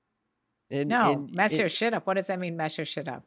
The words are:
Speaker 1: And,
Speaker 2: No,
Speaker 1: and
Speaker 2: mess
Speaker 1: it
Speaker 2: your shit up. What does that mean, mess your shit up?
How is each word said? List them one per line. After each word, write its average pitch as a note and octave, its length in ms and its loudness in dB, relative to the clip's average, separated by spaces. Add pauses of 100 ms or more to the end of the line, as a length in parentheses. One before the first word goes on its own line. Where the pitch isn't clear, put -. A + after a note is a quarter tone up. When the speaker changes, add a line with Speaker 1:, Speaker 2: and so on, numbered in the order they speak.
(720)
Speaker 1:
And, C#3+ 180 0
Speaker 2:
No, A3 240 4
Speaker 1:
and C#3+ 180 -4
Speaker 2:
mess F#3+ 220 2
Speaker 1:
it D#3 60 2
Speaker 2:
your F#3+ 100 4
shit A3+ 240 0
up. F#3+ 140 -2
What F#3+ 80 2
does F#3+ 120 0
that F#3 120 -2
mean, E3+ 160 -4
mess D#3 220 -4
your D#3 80 -4
shit C#3+ 220 -6
up? B2 200 -10